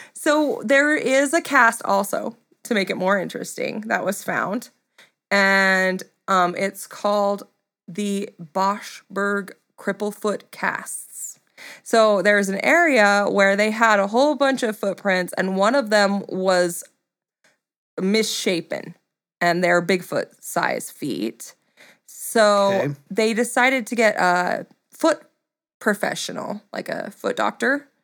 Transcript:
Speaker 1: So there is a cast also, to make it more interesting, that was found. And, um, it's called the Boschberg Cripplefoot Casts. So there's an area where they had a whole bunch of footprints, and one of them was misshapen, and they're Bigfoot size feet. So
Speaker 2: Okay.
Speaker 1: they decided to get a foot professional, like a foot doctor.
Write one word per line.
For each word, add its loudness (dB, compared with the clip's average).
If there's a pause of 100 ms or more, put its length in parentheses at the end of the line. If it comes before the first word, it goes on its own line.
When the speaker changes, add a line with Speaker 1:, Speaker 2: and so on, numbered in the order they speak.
(140)
Speaker 1:
So 0
there 4
is 2
a 2
cast 2
also, -2 (280)
to -4
make 0
it -4
more 0
interesting, -8
that -2
was -4
found. -4 (600)
And, 2 (240)
um, 2
it's -6
called 0 (440)
the -4 (120)
Boschberg -4 (260)
Cripplefoot -4
Casts. -8 (440)
So 4
there's 2
an -4
area 4
where 4
they 2
had 4
a 0
whole 2
bunch 0
of -2
footprints, -2
and -2
one 4
of 0
them 2
was 0 (1160)
misshapen, -2 (460)
and 2
they're 4
Bigfoot -4
size -4
feet. -8 (500)
So 2 (100)
Speaker 2:
Okay. -2 (160)
Speaker 1:
they 0
decided 0
to -6
get 2
a 0 (240)
foot 0 (580)
professional, -4 (120)
like -8
a -8
foot -6
doctor. -2 (160)